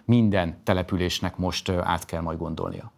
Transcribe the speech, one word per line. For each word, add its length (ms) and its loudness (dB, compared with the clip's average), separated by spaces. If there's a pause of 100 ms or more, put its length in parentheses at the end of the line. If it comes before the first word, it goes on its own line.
minden 600 4
településnek 720 0
most, 320 -2
ö, 140 0
át 220 -2
kell 160 -6
majd 180 -4
gondolnia. 600 -8